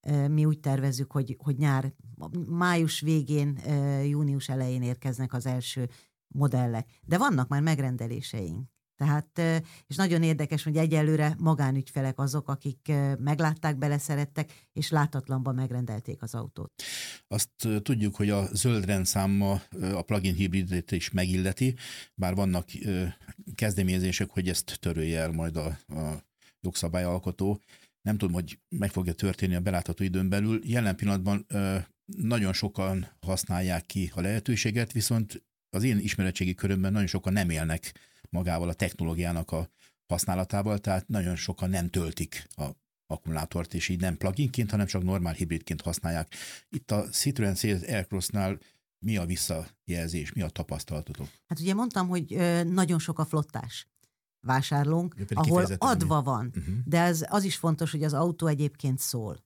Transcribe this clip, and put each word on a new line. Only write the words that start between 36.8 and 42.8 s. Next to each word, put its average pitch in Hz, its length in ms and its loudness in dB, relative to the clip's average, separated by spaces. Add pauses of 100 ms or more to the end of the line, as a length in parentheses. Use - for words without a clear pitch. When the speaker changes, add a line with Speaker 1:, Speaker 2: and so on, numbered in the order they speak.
Speaker 2:
nagyon 101 160 2
sokan 92 260 -2
nem 95 160 2
élnek 80 440 -2 (360)
magával 87 400 0
a 87 40 -2
technológiának 85 800 -2
a 82 180 -4 (380)
használatával, 98 720 0
tehát 95 300 0
nagyon 90 280 0
sokan 92 340 -4
nem 87 200 0
töltik 82 640 -4
a 76 100 -4 (420)